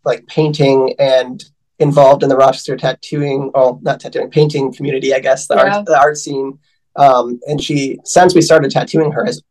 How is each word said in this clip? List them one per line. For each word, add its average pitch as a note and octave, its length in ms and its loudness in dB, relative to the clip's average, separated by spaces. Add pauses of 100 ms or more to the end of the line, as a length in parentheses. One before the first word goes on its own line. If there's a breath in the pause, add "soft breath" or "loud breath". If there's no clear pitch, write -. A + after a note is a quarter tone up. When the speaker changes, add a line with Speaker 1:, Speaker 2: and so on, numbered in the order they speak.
Speaker 1:
like, B2 220 -4
painting C#3 720 0
and C3 460 -2 (340)
involved C#3+ 440 4
in C#3 60 0
the C3+ 80 0
Rochester C3+ 400 0
tattooing, C#3 800 -6
well, B2+ 280 2
not C3+ 180 -4
tattooing, - 300 -8
painting D3 420 0
community, C3+ 420 -4
I C3 60 -2
guess, C3+ 260 -2
the B2+ 80 -2
Speaker 2:
Yeah. G3 240 2
Speaker 1:
art, G#3 80 -8
the D#3 120 2
art D3 200 2
scene. C#3 400 -8 (380)
Um, B2 520 2
and D3 140 -4
she, C3+ 420 -4
since F3+ 300 4
we E3+ 80 4
started D#3 280 2
tattooing D3+ 420 -2
her, - 120 -4
has - 160 -6 (100)